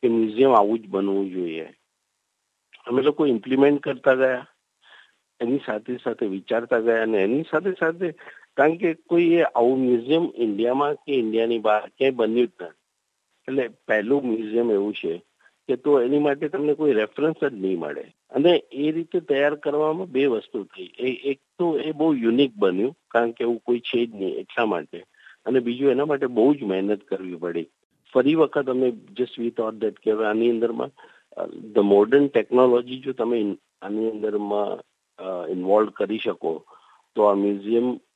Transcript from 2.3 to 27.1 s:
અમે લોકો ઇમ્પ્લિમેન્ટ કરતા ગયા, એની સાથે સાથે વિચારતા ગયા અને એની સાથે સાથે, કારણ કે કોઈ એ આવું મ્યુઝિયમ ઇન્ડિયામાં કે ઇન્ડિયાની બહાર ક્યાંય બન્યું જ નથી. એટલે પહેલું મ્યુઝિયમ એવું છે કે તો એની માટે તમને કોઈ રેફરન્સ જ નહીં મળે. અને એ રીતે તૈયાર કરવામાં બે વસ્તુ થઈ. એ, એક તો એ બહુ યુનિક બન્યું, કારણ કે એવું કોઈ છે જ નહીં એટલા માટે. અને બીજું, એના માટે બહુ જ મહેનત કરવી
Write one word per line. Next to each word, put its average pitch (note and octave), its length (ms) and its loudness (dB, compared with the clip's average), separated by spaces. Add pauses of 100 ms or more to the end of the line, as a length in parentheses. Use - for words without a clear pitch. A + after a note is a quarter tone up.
અમે B2 140 0
લોકો D3 240 2
ઇમ્પ્લિમેન્ટ C3 560 2
કરતા C3+ 320 0
ગયા, B2+ 340 0 (920)
એની B2 260 -2
સાથે A#2+ 380 -6
સાથે A#2 220 -4
વિચારતા A2+ 540 -2
ગયા A2+ 220 2
અને A2 220 2
એની B2+ 280 0
સાથે F3 200 -2
સાથે, E3+ 400 -4 (460)
કારણ D3+ 180 4
કે E3+ 180 -2
કોઈ E3+ 300 0
એ E3+ 180 4
આવું C3 380 2
મ્યુઝિયમ B2 560 0
ઇન્ડિયામાં A#2+ 580 0
કે C#3+ 200 -8
ઇન્ડિયાની A2+ 460 0
બહાર G#2+ 380 0
ક્યાંય C3+ 140 2
બન્યું A#2 360 0
જ - 40 -20 (100)
નથી. E2+ 120 -14 (760)
એટલે C3 220 -4 (180)
પહેલું A#2+ 360 0
મ્યુઝિયમ A2+ 480 -2
એવું G#2 220 0
છે E2+ 240 -8 (500)
કે C3+ 80 -2
તો C#3 260 2
એની C3+ 180 2
માટે D3 300 -2
તમને D3 240 -2
કોઈ D3 200 2
રેફરન્સ C#3 500 -2
જ C3 100 -2
નહીં F#2+ 260 -4
મળે. D2 340 -10 (160)
અને D3+ 280 4 (140)
એ D3 200 -2
રીતે E3 280 -4
તૈયાર D3 360 0
કરવામાં D#3 560 -2
બે C3+ 140 2
વસ્તુ A2 380 -2
થઈ. F#2 360 -16
એ, C3 120 -2
એક C3+ 280 -6 (200)
તો E3 200 0
એ D#3 120 -4
બહુ D#3 220 2
યુનિક A#2+ 420 2
બન્યું, G2+ 420 0 (140)
કારણ A#2 200 2
કે A#2+ 120 -6
એવું A#2 140 0
કોઈ A#2+ 220 -2
છે A#2+ 260 -2
જ A2+ 100 -8
નહીં F#2+ 200 -4
એટલા A2 300 -4
માટે. F2 380 -4 (420)
અને C3 140 0
બીજું, B2 320 0
એના C3+ 140 0
માટે C#3 220 -2
બહુ B2 280 4
જ C#3 80 -8
મહેનત G2 400 -2
કરવી F#2 320 -8